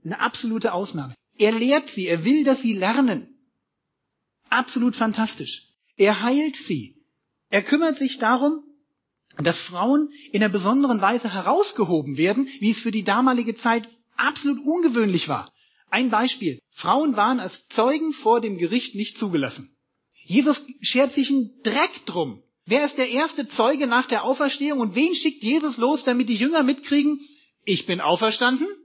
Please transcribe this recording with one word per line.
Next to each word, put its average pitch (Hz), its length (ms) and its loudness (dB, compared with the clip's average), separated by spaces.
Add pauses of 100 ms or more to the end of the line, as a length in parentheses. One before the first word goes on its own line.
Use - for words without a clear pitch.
eine 170 140 -8
absolute 226 540 -2
Ausnahme. 170 420 -6 (220)
Er 214 140 4
lehrt 262 380 2
sie, 190 160 -6
er 165 200 0
will, 285 180 4
dass 269 180 2
sie 226 120 0
lernen. 208 600 0 (1120)
Absolut 247 460 -2
fantastisch. - 720 -4 (260)
Er 196 260 4
heilt 277 340 0
sie. - 420 -8 (520)
Er 202 140 0
kümmert 302 340 0
sich 269 220 -4
darum, 262 440 0 (760)
dass 151 220 0
Frauen 247 500 0 (220)
in 202 120 2
einer 208 80 2
besonderen 220 500 2
Weise 220 320 0
herausgehoben 180 840 0
werden, 196 300 2 (120)
wie 214 120 2
es - 80 -2
für 233 120 -4
die 208 120 -4
damalige 233 520 0
Zeit 233 340 -2 (260)
absolut 285 480 -2
ungewöhnlich 240 640 2
war. 127 240 -6 (380)
Ein 233 220 0
Beispiel. 214 480 -2 (120)
Frauen 254 440 0
waren 226 240 2
als - 300 -10
Zeugen 294 440 0
vor 233 280 2
dem 202 180 -4
Gericht 185 340 -2
nicht 202 240 -8
zugelassen. 151 580 -4 (480)
Jesus 262 400 2 (180)
schert 254 320 2
sich 277 180 0
einen 262 320 -2
Dreck 262 420 -2
drum. 156 380 -4 (240)
Wer 277 180 2
ist 285 140 -4
der 254 100 0
erste 285 380 -2
Zeuge 269 400 2
nach 240 180 2
der 214 180 -2
Auferstehung 277 560 -2
und 214 140 -2
wen 320 220 2
schickt - 280 -2
Jesus 285 340 0
los, 262 260 2
damit 247 260 0
die 233 60 2
Jünger 294 260 2
mitkriegen, 285 580 2 (460)
„Ich 190 220 -2
bin 185 120 -2
auferstanden“? 220 680 2 (180)